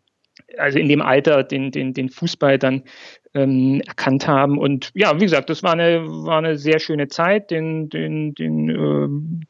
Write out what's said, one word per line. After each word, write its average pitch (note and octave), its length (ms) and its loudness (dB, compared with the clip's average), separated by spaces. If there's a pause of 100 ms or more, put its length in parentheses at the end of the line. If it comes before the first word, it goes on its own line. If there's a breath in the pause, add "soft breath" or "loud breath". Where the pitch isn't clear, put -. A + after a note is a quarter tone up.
(580)
also C#3+ 220 0
in D3 80 2
dem C#3+ 140 4
Alter C#3+ 420 2
den, C3+ 260 -6
den, C3 240 -4
den C3 160 -4
Fußball C#3 480 0
dann, C3+ 260 0 (500 loud breath)
ähm, C3+ 520 2
erkannt - 420 -2
haben. C#3+ 300 2
Und C3+ 380 -2
ja, F#3+ 220 2
wie G#3 80 2
gesagt, D3+ 260 0
das D#3 100 -6
war F3+ 120 2
eine, E3 340 2
war D#3+ 320 -2
eine D#3+ 180 0
sehr D#3 220 2
schöne D3 280 -4
Zeit, G3 440 0
den, D#3+ 380 -4
den, D#3 440 -4
den, D#3 360 -2
ähm, D3+ 800 -2